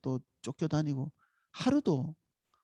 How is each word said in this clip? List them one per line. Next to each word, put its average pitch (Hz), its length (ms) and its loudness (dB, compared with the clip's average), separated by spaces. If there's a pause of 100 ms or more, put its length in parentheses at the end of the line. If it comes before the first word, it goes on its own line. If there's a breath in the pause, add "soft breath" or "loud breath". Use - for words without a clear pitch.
또 131 180 -2 (220)
쫓겨다니고 147 680 -2 (400)
하루도 175 640 2 (480)